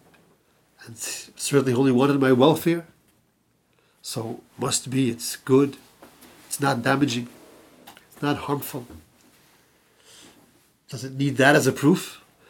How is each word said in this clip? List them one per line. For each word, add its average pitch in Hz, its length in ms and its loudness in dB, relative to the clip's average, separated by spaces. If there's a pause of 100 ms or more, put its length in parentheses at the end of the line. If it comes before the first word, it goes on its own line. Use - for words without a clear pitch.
(840)
and 117 120 -20
certainly - 760 -2
only 131 180 2
wanted 139 280 2
my 131 120 2
welfare. 156 540 2 (1160)
So 117 380 -10 (180)
must 117 320 -4
be 131 180 0
it's - 260 -8
good, 139 420 2 (680)
it's - 140 -10
not 135 240 -2
damaging, 131 440 0 (840)
it's - 100 -18
not 147 160 -2
harmful. 135 480 -8 (2000)
Does 123 160 -12
it 131 100 -12
need 135 240 -2
that 139 180 6
as 127 100 4
a 127 60 4
proof? - 500 0 (280)